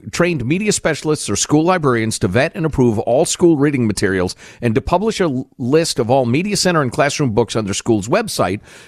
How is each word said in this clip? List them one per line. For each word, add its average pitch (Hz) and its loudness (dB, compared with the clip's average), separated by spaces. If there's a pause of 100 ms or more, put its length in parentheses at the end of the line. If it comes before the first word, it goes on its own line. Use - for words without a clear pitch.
(120)
trained 170 -2
media 190 0
specialists 156 -2
or 101 -2
school 151 2
librarians 135 0
to 113 0
vet 123 0
and 185 -4
approve 123 2
all 127 2
school 170 4
reading 135 2
materials 95 -2 (260)
and 117 0
to 127 0
publish 202 0
a 196 0
l-, 131 -2
list 147 0
of 117 0
all 131 2
media 180 0
center 175 2
and 131 0
classroom 143 0
books 110 0
on 113 -2
their 95 -4
school's 107 0
website 123 -2 (260)